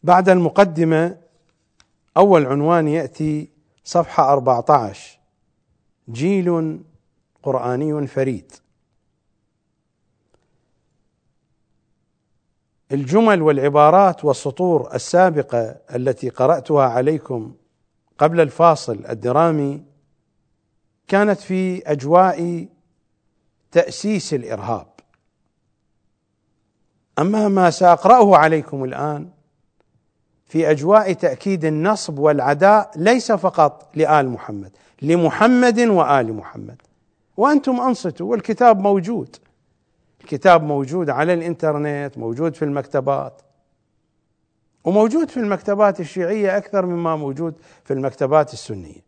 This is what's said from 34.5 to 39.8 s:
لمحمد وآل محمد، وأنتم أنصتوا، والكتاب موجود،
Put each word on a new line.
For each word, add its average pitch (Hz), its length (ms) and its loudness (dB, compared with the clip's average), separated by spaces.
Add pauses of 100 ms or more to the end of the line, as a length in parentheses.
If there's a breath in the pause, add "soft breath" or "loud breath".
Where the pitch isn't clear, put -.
لمحمد 214 800 2
وآل 143 540 2
محمد، 107 480 -16 (560)
وأنتم 269 420 0
أنصتوا، 214 520 -6
والكتاب 226 480 2
موجود، 196 560 -4 (840)